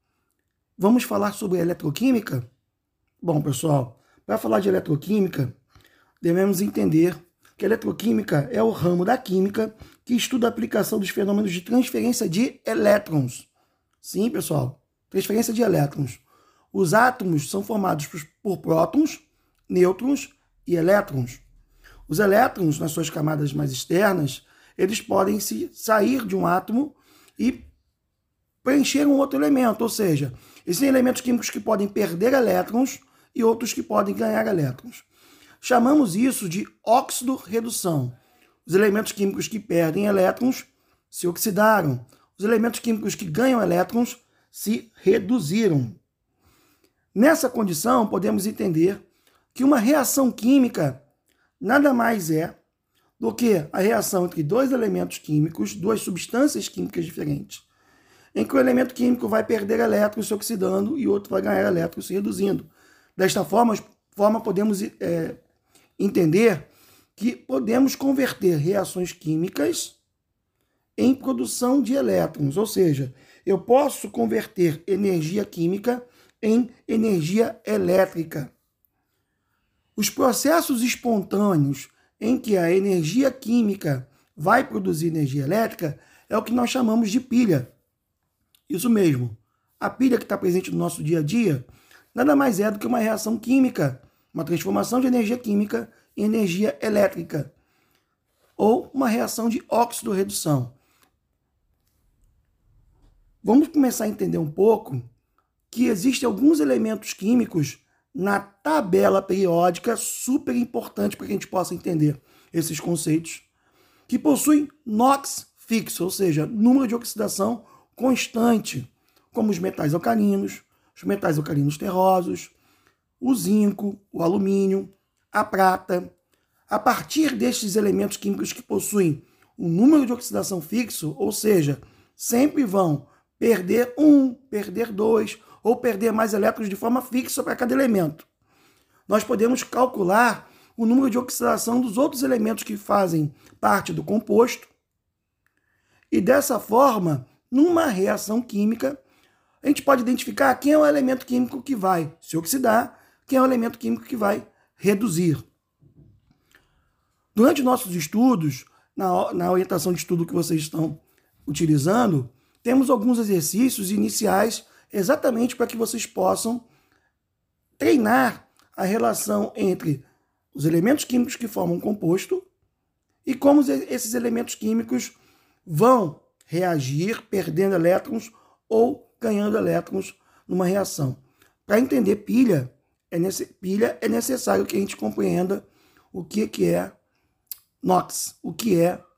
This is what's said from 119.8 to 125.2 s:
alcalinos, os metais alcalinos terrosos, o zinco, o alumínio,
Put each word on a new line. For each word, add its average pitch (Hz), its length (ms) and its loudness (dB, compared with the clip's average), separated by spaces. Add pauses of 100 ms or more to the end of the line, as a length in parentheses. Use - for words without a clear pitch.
alcalinos, 202 680 0 (320)
os - 80 -20
metais 180 340 0
alcalinos 151 400 0
terrosos, 185 760 0 (680)
o 262 140 2
zinco, 202 680 0 (120)
o 165 100 -6
alumínio, 196 720 0 (380)